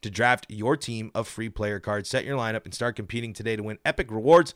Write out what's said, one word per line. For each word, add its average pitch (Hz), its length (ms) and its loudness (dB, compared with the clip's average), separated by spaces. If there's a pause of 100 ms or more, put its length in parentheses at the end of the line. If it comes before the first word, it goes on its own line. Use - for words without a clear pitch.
to 104 100 -8
draft 117 380 2
your 110 280 -2
team 110 360 -8
of 110 140 -2
free 113 220 -8
player 104 320 -4
cards, 104 280 -4
set 131 160 -2
your 139 140 -4
lineup, 110 260 -4
and - 80 -16
start 120 220 -4
competing 117 380 -8
today 110 240 -4
to 107 80 -6
win 110 200 -8
epic 147 280 -2
rewards. 139 440 8